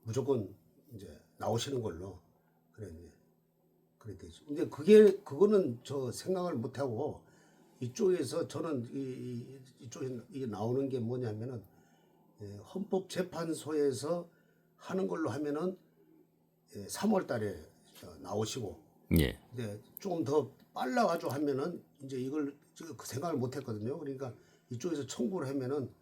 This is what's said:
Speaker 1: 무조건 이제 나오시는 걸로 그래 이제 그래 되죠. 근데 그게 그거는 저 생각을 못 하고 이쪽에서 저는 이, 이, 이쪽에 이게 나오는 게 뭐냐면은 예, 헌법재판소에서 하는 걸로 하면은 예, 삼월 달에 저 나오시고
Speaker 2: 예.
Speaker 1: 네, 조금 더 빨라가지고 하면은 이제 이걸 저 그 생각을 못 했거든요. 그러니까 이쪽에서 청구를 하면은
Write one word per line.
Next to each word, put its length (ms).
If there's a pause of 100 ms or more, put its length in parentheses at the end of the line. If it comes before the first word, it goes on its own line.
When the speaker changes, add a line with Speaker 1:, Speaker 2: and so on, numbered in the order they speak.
Speaker 1:
무조건 440 (460)
이제 240 (200)
나오시는 440
걸로 380 (500)
그래 160
이제 220 (880)
그래 180
되죠. 300
근데 220
그게 500
그거는 640
저 300
생각을 420
못 240
하고 420 (600)
이쪽에서 680
저는 460
이, 60
이, 840
이쪽에 240 (240)
이게 140
나오는 420
게 100
뭐냐면은 640 (760)
예, 160 (160)
헌법재판소에서 1500 (500)
하는 320
걸로 220
하면은 460 (1000)
예, 120
삼월 380
달에 280 (460)
저 60 (140)
나오시고 600 (380)
Speaker 2:
예. 200 (160)
Speaker 1:
네, 240 (200)
조금 260
더 240 (240)
빨라가지고 600
하면은 500 (200)
이제 160
이걸 360 (200)
저 120 (100)
그 100
생각을 300
못 200
했거든요. 420
그러니까 340 (380)
이쪽에서 360
청구를 420
하면은 420 (100)